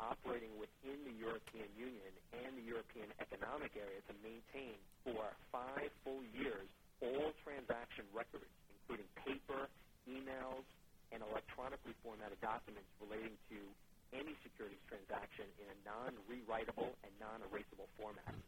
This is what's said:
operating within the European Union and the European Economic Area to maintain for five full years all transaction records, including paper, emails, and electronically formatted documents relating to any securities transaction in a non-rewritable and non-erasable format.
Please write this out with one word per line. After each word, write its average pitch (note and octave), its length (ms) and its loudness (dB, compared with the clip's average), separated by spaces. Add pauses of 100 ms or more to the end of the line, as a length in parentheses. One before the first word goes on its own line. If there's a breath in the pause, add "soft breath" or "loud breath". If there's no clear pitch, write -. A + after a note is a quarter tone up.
operating A#2 600 4
within C3+ 440 -2
the B2 120 -2
European A2 600 0
Union A2 360 -2 (200)
and B2+ 240 0
the A#2 80 -2
European A2+ 460 0 (100)
Economic A#2+ 560 2
Area G2+ 320 0
to G#2+ 60 -4 (100)
maintain A2+ 540 -4 (260)
for A2 300 4 (180)
five C3+ 380 4 (160)
full C3+ 160 2 (140)
years A2 320 4 (340)
all C#3+ 320 8 (100)
transaction A#2+ 680 2
records, - 360 0 (220)
including G#2+ 360 -2 (120)
paper, C3+ 480 2 (400)
emails, C3 560 0 (480)
and A2+ 140 -2
electronically B2+ 680 0 (100)
formatted G#2+ 360 -4
documents A2 480 2 (140)
relating G#2+ 340 -2 (160)
to G#2 60 -4 (560)
any D3 200 -2 (120)
securities G2 400 -4
transaction G#2 600 -2 (140)
in G2+ 100 -6
a F#2+ 140 -8
non-rewritable A2+ 1120 4 (100)
and G2+ 160 -8
non-erasable G#2 800 -2
format. G#2+ 360 -2 (140)